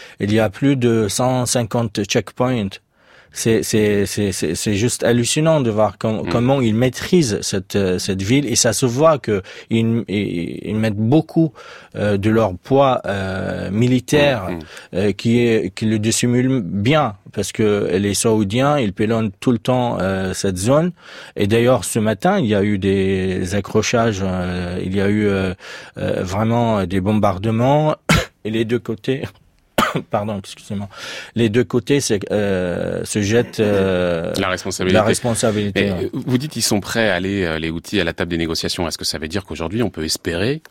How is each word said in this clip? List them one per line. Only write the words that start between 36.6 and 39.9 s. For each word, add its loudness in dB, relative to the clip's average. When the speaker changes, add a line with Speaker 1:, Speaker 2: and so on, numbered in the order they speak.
Speaker 2:
sont 0
prêts 0
à 2
aller, 0
euh, -2
les -4
Houthis, -4
à 2
la -2
table -4
des -2
négociations. -2
Est-ce -8
que -10
ça -6
veut -8
dire -6
qu'aujourd'hui, -6
on -2